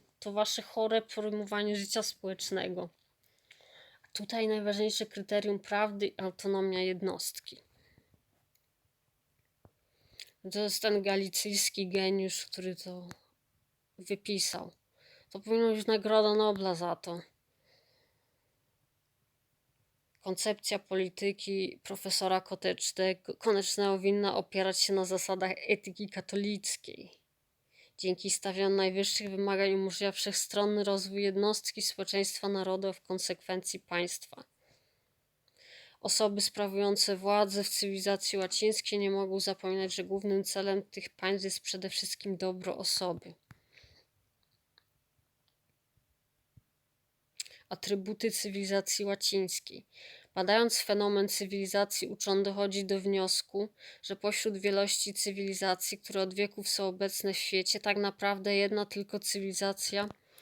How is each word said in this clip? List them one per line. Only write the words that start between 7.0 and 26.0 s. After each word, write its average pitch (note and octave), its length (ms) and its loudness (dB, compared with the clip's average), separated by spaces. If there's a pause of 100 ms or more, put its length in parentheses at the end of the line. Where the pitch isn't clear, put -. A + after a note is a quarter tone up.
To G3+ 80 -2
jest G#3 220 0
ten G#3 200 4
galicyjski G3 840 0
geniusz, F#3+ 580 0
który F#3 300 -8
to F3+ 320 -12 (920)
wypisał. F#3 720 -2 (580)
To G3 100 -12
powinna A3+ 320 4
być G#3+ 140 -2
Nagroda G#3+ 480 6
Nobla G3 400 4
za E3+ 220 -2
to. E3+ 240 -8 (3000)
Koncepcja G3+ 580 -2
polityki G3 1040 -2
profesora F#3+ 580 0
Koteczne-, F#3 760 0 (220)
Konecznego G3 600 2
winna G3 380 4
opierać F#3+ 440 0
się - 120 4
na F#3+ 120 4
zasadach F#3 480 0 (160)
etyki G3+ 400 -2